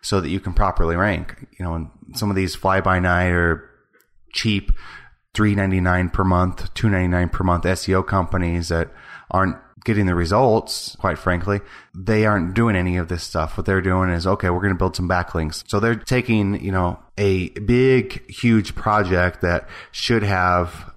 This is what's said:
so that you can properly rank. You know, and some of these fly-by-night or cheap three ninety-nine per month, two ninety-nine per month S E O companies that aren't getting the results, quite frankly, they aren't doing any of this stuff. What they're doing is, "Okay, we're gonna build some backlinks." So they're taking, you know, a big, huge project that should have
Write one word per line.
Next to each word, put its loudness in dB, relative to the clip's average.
so 0
that -4
you -2
can -6
properly 2
rank. -2
You -6
know, -4
and -6
some -2
of 0
these -2
fly-by-night 2
or 0
cheap 0
three 2
ninety-nine 2
per -2
month, 0
two 0
ninety-nine 2
per -4
month 0
S -2
E 4
O 2
companies -2
that -2
aren't 0
getting 2
the 2
results, 0
quite -2
frankly, -2
they 0
aren't 0
doing 2
any 0
of -2
this -6
stuff. -4
What -4
they're 2
doing 0
is, -2
"Okay, 0
we're 0
gonna 0
build -2
some -4
backlinks." -2
So 0
they're 2
taking, 0
you -6
know, 0
a 0
big, 2
huge 2
project 0
that 0
should 0
have 0